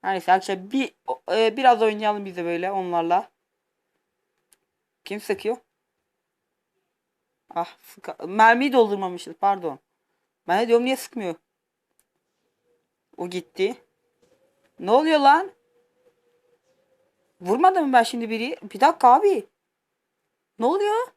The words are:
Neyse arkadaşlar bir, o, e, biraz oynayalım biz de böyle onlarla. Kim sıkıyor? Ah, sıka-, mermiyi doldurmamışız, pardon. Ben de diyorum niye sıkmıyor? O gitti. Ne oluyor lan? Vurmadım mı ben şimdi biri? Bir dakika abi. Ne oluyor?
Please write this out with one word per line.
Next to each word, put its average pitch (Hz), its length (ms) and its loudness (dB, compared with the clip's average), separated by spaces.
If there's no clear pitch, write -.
Neyse 185 280 -2
arkadaşlar 190 380 -2
bir, 262 240 -4
o, - 160 -8
e, 220 240 0
biraz 247 260 4
oynayalım 208 420 -2
biz 185 120 -14
de 175 80 -8
böyle 170 280 -4
onlarla. 175 580 -2
Kim 208 160 -10
sıkıyor? 214 360 -6
Ah, - 320 -10
sıka-, - 440 -16
mermiyi 226 460 4
doldurmamışız, 196 680 0
pardon. 180 380 -2
Ben 190 140 2
de 240 60 -4
diyorum 233 160 4
niye 262 120 0
sıkmıyor? 190 380 -10
O 175 140 -10
gitti. 190 460 -6
Ne 180 120 -6
oluyor 302 300 2
lan? 302 320 4
Vurmadım 302 460 0
mı 262 60 -4
ben 240 100 6
şimdi 233 280 -6
biri? 226 320 -6
Bir 208 180 -10
dakika 285 280 4
abi. 294 380 4
Ne 226 80 -2
oluyor? 415 500 -2